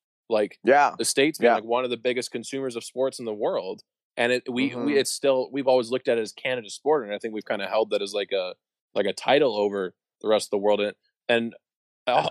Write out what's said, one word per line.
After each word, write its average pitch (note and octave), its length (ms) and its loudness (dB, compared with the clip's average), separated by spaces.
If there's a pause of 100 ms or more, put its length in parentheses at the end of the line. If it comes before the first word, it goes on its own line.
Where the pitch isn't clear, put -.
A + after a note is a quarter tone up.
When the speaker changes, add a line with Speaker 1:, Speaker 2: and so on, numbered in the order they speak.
(300)
Speaker 1:
Like, G#2+ 340 0
Speaker 2:
Yeah. C3 340 6
Speaker 1:
the A#2 80 -4
States D3 340 0
being, - 100 6
Speaker 2:
Yeah. A2+ 60 6
Speaker 1:
like, G#2 80 -2
one A#2 220 0
of B2 40 -6
the A#2+ 80 -4
biggest B2 340 -2
consumers C3 440 -6
of A#2 80 -8
sports C3 360 -4
in B2 60 -10
the A2 80 -6
world. A2 480 -4 (340)
And A#2+ 160 2
it, B2 200 0
we, C3 200 0
Speaker 2:
Mm-hmm. A#2+ 140 -6
Speaker 1:
we, C#3+ 120 2
it's C3 140 2
still, C3 400 0
we've C3 160 -4
always B2+ 240 4
looked B2+ 160 -2
at A#2+ 100 2
it A2+ 40 0
as G#2+ 120 -8
Canada's B2 420 -6
sport. C#3+ 280 0
And G#2 100 -8
I G#2 60 -4
think A2 140 -8
we've G#2+ 120 -8
kinda G2+ 220 -4
held G#2+ 240 0
that G#2 100 0
as, G2+ 120 -6
like, G2+ 180 -4
a, F#2 240 -2 (380)
like, G#2 120 0
a - 80 -2
title C3 420 2
over G2+ 380 -2 (280)
the G#2+ 60 -6
rest G#2+ 200 2
of - 40 -20
the G#2+ 80 2
world. G#2 220 2
And, G#2 140 -4 (340)
and A#2 260 2 (520)
o-, B2+ 240 2